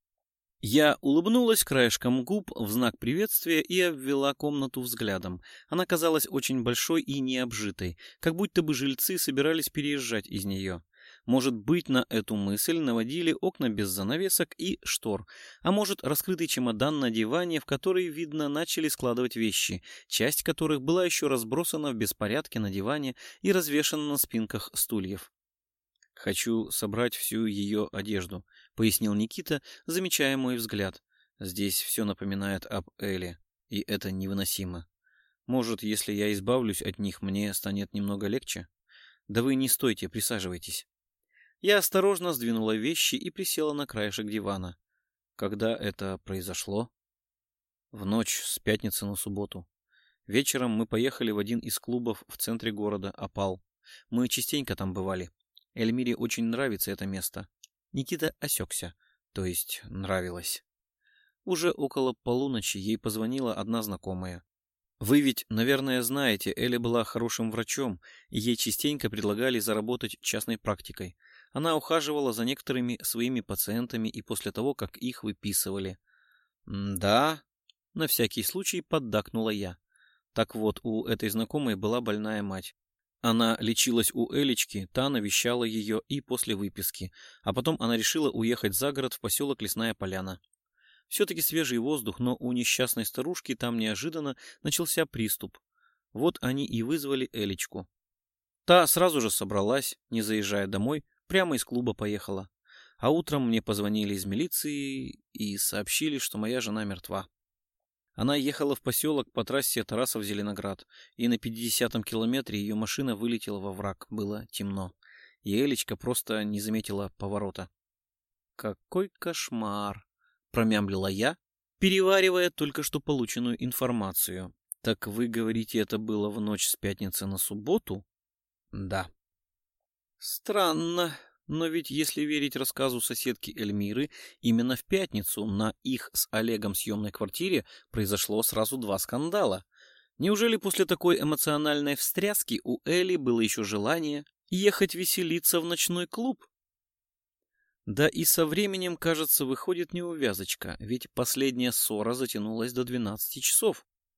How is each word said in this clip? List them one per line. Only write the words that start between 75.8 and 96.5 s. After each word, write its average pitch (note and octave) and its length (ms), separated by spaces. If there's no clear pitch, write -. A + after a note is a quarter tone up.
"М-да", G2+ 760
на D#3+ 140
всякий A2+ 360
случай F#3+ 380
поддакнула A2 680
я. G2 260
Так A2+ 200
вот, G#2+ 300
у A2 220
этой A2 240
знакомой A2+ 460
была G#2+ 260
больная G#2+ 420
мать. F#2+ 320
Она A2+ 380
лечилась A2+ 540
у A#2+ 200
Элечки, B2+ 600
та C3 160
навещала A#2+ 560
её A2 420
и C#3 140
после A#2+ 340
выписки, F#2+ 560
а G2+ 100
потом D3+ 260
она A#2 180
решила C#3+ 320
уехать A2+ 440
за C#3 200
город C3 200
в - 60
посёлок C#3 420
Лесная A2 320
Поляна. F#2+ 460
Всё-таки F#3 320
свежий D3 380
воздух, A#2+ 400
но B2 200
у B2 140
несчастной B2 520
старушки C3+ 500
там A#2+ 220
неожиданно C3 600
начался D#3+ 420
приступ. - 520
Вот D3+ 280
они C3+ 240